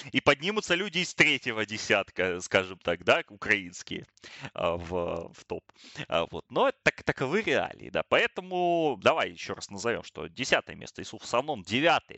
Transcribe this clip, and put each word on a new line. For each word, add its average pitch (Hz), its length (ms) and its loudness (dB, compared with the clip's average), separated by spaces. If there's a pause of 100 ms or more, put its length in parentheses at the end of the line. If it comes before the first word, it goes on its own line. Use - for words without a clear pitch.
(120)
И 131 100 0
поднимутся 180 520 2
люди 175 240 -2
из 175 160 -2
третьего 123 540 2
десятка, 95 720 0
скажем 92 380 0
так, 87 240 -2
да, 139 260 4
украинские, 95 800 -2 (480)
а, 87 200 0
в, 85 560 -4
в - 140 -20
топ. 85 180 -8 (440)
А, 82 240 2
вот. 82 180 -8
Но 190 180 2
это - 140 -2
так-, - 220 0
таковы 156 400 0
реалии, 95 480 -2
да. 80 180 0
Поэтому 175 920 2
давай 127 260 4
еще 87 240 -8
раз - 160 -10
назовем, 98 320 -2
что 78 240 -10
десятое 85 500 -2
место - 280 -12
Исуф - 240 -14
Санон, 131 340 0
девятое 131 560 0